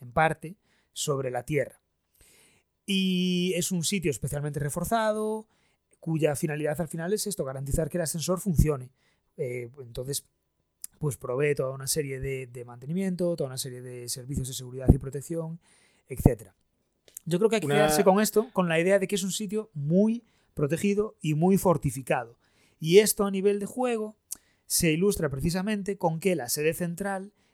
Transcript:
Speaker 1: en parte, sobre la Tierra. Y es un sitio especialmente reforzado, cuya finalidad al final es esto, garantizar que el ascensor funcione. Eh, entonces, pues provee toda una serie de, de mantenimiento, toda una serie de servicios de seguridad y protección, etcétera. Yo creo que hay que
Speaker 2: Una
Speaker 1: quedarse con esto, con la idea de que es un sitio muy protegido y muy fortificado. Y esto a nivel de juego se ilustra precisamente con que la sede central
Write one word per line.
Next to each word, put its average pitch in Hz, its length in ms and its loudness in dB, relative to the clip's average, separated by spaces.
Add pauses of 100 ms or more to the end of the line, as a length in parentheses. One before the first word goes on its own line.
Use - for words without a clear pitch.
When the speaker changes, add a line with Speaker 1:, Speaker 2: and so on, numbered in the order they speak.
Speaker 1:
en 123 120 -18
parte, 156 440 0 (380)
sobre 135 360 -2
la 123 120 -4
Tierra. 139 360 -2 (1080)
Y 185 680 2
es 170 160 -2
un 170 120 -2
sitio 180 260 0
especialmente 143 500 -4
reforzado, 214 840 -2 (540)
cuya 156 360 0
finalidad 151 440 -2
al 165 80 -4
final 170 240 -6
es 214 140 -2
esto, 185 180 -4
garantizar 135 460 -2
que 180 80 -4
el 175 40 0
ascensor 175 380 -2
funcione. 147 500 2 (460)
Eh, 123 320 -6 (140)
entonces, 127 420 -8 (760)
pues 143 200 -2
provee 139 360 0
toda 131 200 -2
una 135 120 -12
serie 135 340 -4
de, 135 260 -6
de 123 180 -14
mantenimiento, 170 720 -4
toda 156 120 -4
una 131 100 -10
serie 123 240 -10
de 123 260 -12
servicios 127 400 -6
de 131 60 -10
seguridad 127 380 -10
y 135 60 0
protección, 160 600 -8 (480)
etcétera. - 460 4 (720)
Yo 165 120 2
creo 214 120 4
que 220 60 2
hay 214 40 0
que - 60 -2
Speaker 2:
Una 143 80 2
Speaker 1:
quedarse 156 300 4
con 190 160 6
esto, 220 340 2
con 180 140 2
la 165 120 2
idea 190 180 4
de 190 100 -2
que 208 80 -2
es 180 80 -2
un 190 80 -4
sitio 214 420 -6
muy 190 480 4 (320)
protegido 196 680 0
y 156 140 0
muy 180 240 6
fortificado. 131 800 0 (420)
Y 165 180 6
esto 208 280 4
a 202 40 -2
nivel 202 280 0
de 202 80 -6
juego 226 500 -4 (500)
se - 260 2
ilustra 180 360 2
precisamente 185 680 -2
con 165 220 0
que 180 160 2
la 123 120 -6
sede 151 240 0
central 190 600 -6 (220)